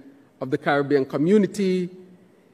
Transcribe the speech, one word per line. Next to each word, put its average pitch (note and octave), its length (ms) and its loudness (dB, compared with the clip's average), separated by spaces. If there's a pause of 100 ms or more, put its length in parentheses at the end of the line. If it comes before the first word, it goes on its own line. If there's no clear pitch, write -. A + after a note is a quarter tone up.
(400)
of C3 100 -8
the D3 60 -2
Caribbean C#3+ 480 0
Community F#3 840 0 (640)